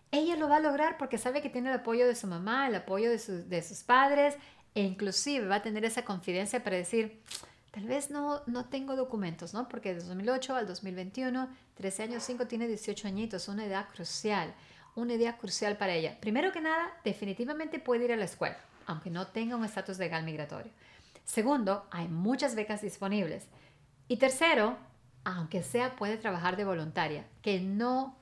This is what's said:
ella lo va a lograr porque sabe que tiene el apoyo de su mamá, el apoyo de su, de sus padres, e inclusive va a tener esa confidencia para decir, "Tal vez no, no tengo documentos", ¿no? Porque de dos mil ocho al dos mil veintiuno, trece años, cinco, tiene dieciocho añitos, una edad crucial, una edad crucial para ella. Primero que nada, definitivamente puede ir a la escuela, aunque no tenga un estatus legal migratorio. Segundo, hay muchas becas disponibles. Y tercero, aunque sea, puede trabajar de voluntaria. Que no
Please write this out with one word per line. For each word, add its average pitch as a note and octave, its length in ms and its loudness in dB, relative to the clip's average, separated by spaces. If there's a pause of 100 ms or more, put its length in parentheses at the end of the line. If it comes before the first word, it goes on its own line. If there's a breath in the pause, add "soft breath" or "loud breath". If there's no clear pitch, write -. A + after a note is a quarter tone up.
ella D#4 260 2
lo D4+ 140 0
va D4 60 10
a D#4 40 8
lograr D4+ 380 2
porque C4 220 -4
sabe C#4 240 0
que C#4 60 -4
tiene B3+ 200 -2
el C4 60 2
apoyo A#3+ 320 4
de A#3+ 80 4
su A#3 100 -8
mamá, G#3 420 0
el A3 80 2
apoyo G3 360 0
de A3 80 2
su, F#3 280 -6
de F3 140 0
sus E3 220 -12
padres, C#4+ 520 8 (380 loud breath)
e G#3+ 80 0
inclusive G3 640 0
va G3 100 4
a G#3 40 0
tener G#3+ 240 -2
esa A3+ 180 -2
confidencia G3 600 -2
para F#3+ 120 0
decir, G#3+ 460 0 (480 loud breath)
"Tal G3+ 160 -8
vez C#4 240 -2
no, C#4+ 380 -2
no B3 180 -4
tengo C4+ 300 -4
documentos", G3 580 -4
¿no? A#3+ 160 -6
Porque G#3 240 -4
de E3+ 80 -6
dos F3+ 140 -8
mil G3+ 140 0
ocho B3+ 260 0
al A#3 100 0
dos F#3 180 -8
mil F#3 120 -6
veintiuno, B3+ 540 -4 (260 loud breath)
trece G3 260 -4
años, A3+ 220 -4
cinco, B3 240 -4
tiene A#3 200 -2
dieciocho G#3+ 400 -4
añitos, G3 400 -4
una G#3 160 -6
edad G3+ 300 -4
crucial, F#3+ 600 -2 (420 loud breath)
una A#3+ 180 -2
edad A#3 240 2
crucial G3+ 400 -2
para F#3+ 160 2
ella. D#3+ 260 0
Primero C4+ 320 2
que E4+ 100 -4
nada, E4 300 0 (120)
definitivamente A#3+ 720 -4
puede A#3+ 280 2
ir A#3+ 80 2
a A3+ 40 2
la G3+ 80 0
escuela, - 320 -2 (280)
aunque D#3+ 240 -4
no F3+ 180 -4
tenga A3+ 280 -2
un A3+ 100 0
estatus G3 320 -6
legal E3 260 -2
migratorio. D3+ 480 -6 (520 loud breath)
Segundo, G#3+ 680 2
hay E3+ 160 -4
muchas A#3 480 0
becas G#3+ 260 -2
disponibles. G3 640 -2 (600 soft breath)
Y A#3+ 100 2
tercero, C4 600 6 (460)
aunque F3 400 -2
sea, B3 320 0
puede G#3+ 220 -2
trabajar F#3 380 0
de G#3 100 0
voluntaria. D#3+ 600 -2 (160)
Que G3 180 2
no A#3+ 640 0